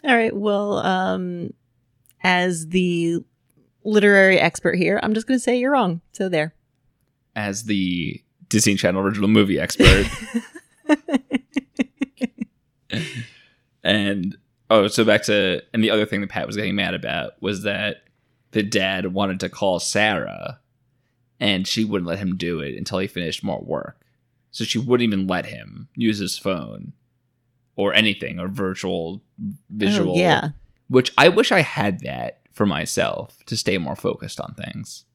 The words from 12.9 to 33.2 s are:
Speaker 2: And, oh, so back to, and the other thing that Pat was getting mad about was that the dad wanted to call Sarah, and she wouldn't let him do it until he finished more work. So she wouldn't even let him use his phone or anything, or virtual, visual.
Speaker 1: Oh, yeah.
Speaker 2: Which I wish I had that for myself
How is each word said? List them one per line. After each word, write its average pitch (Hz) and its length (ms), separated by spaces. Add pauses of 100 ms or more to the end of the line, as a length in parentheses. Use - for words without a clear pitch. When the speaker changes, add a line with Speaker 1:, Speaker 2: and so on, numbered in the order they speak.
Speaker 2:
And, 101 540 (320)
oh, 107 180
so 113 160
back 104 200
to, 98 380 (120)
and 110 100
the 110 60
other 107 160
thing 104 160
that 98 80
Pat - 160
was 104 100
getting 104 200
mad 92 180
about 82 480
was 104 220
that 101 400 (480)
the 110 100
dad 95 520
wanted 95 260
to 92 100
call 92 300
Sarah, 82 800 (800)
and 95 280
she 113 160
wouldn't 104 240
let 87 120
him 92 180
do 85 220
it 69 180
until 92 220
he 95 80
finished 85 360
more 92 160
work. - 460 (460)
So - 140
she - 120
wouldn't 120 340
even 95 160
let 90 200
him 55 480
use 110 240
his 92 180
phone 57 560 (840)
or 101 180
anything, 98 460
or 87 100
virtual, 92 720 (480)
visual. 185 420
Speaker 1:
Oh, - 40
yeah. 170 320 (380)
Speaker 2:
Which 127 300
I 147 120
wish 196 220
I 190 100
had 104 400
that 62 400 (100)
for - 160
myself - 800